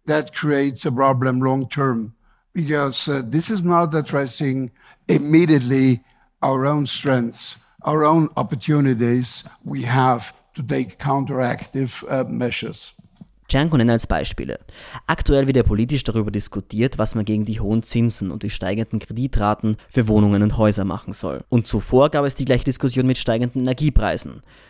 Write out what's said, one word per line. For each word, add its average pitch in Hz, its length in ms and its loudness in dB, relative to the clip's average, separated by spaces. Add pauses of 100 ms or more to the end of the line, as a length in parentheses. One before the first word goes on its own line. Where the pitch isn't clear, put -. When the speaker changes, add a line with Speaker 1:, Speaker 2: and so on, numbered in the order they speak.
Speaker 1:
that 151 280 -2
creates 139 520 -2
a 151 60 -2
problem 127 500 2
long 131 260 0
term, 117 460 -2 (400)
because, 147 560 -2
uh, 139 180 -2
this 151 220 -2
is 208 140 -2
not 170 300 2
addressing 135 760 -2 (360)
immediately 143 920 4 (420)
our 135 240 0
own 147 200 0
strengths, 123 720 -2 (240)
our 151 240 2
own 156 320 4
opportunities 127 1080 0 (220)
we 139 180 -6
have 127 480 0 (220)
to - 80 -10
take 127 380 -4
counteractive, 135 1080 -4
uh, 131 220 -2
measures. 117 640 -6 (560)
Speaker 2:
Cernko 156 280 2
nennt 120 140 4
als 113 160 0
Beispiele. 71 520 -6 (480)
Aktuell 139 400 2
wird 135 100 2
ja 120 60 6
politisch 120 400 0
darüber 107 280 -2
diskutiert, 104 640 -4
was 110 180 -2
man 107 100 -2
gegen 107 200 0
die 110 140 -4
hohen 113 240 0
Zinsen 117 480 -2
und - 120 -10
die 98 80 -6
steigenden 104 480 -4
Kreditraten 107 760 -2 (140)
für 117 180 2
Wohnungen 104 360 4
und 104 140 2
Häuser 104 280 2
machen 95 280 -6
soll. 71 360 -8
Und 120 180 2
zuvor 127 420 4
gab 147 160 0
es 135 100 -4
die 135 100 -4
gleiche 123 180 2
Diskussion 127 440 0
mit 131 100 2
steigenden 123 440 -2
Energiepreisen. 123 840 0 (260)